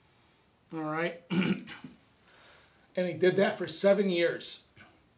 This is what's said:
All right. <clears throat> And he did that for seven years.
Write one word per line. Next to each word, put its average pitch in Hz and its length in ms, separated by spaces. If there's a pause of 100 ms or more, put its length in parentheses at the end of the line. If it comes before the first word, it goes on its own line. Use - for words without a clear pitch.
(720)
All 160 80
right. 156 400 (100)
<clears throat> - 0 (1600)
And 180 120
he 170 60
did 180 240
that 202 200
for 170 100
seven 196 420
years. - 540 (540)